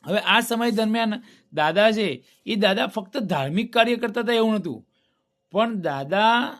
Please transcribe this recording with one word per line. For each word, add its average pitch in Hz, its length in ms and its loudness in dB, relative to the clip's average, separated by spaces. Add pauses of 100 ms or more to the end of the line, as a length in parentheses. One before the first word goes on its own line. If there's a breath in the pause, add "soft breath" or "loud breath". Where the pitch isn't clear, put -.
હવે 196 140 -2
આ 196 200 4
સમય 233 320 -2
દરમિયાન 220 520 -2 (300 loud breath)
દાદા 165 380 2
છે 196 340 -4 (200 soft breath)
એ 226 100 -2
દાદા 196 320 2
ફક્ત 196 300 -8
ધાર્મિક 190 560 -2
કાર્ય 233 220 4
કરતા 233 260 -4
હતા 233 120 -2
એવું 226 180 2
નહોતું, 170 360 -6 (640)
પણ 220 240 0
દાદા 185 840 0